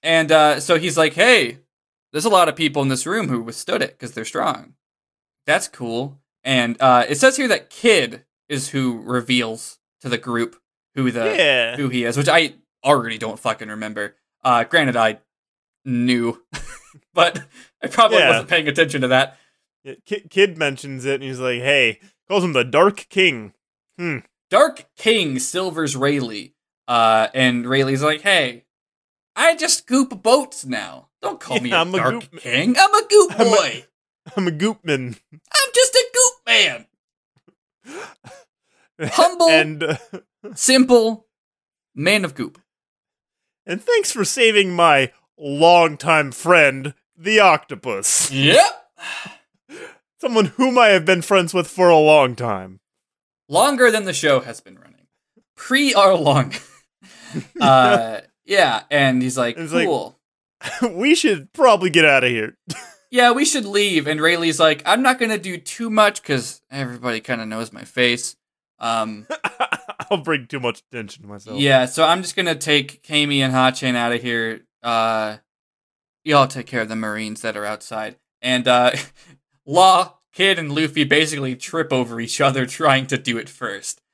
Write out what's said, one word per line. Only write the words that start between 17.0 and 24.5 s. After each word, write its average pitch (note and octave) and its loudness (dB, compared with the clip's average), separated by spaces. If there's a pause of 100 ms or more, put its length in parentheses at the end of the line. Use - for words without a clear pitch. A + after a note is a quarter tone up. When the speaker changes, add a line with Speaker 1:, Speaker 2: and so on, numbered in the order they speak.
Speaker 1:
but E3+ 0 (400)
I C#4 -8
probably A3 4
Speaker 2:
Yeah. D3 4
Speaker 1:
wasn't A#2 0
paying D#3+ 0
attention C#3+ 0
to B2+ -2
that. C3 0 (460)
Speaker 2:
Yeah, C3+ -16 (120)
Ki-, G3+ -8
Kid G3 0
mentions C#3 -8
it, C#3 -4
and C3 -8
he's C3 -10
like, B2+ -4
"Hey," C3 0 (260)
calls G3 -2
him E3+ -4
the B2 2
Dark E3 0
King. C3+ -2 (460)
Hmm. E3+ -8 (280)
Speaker 1:
Dark - 0 (100)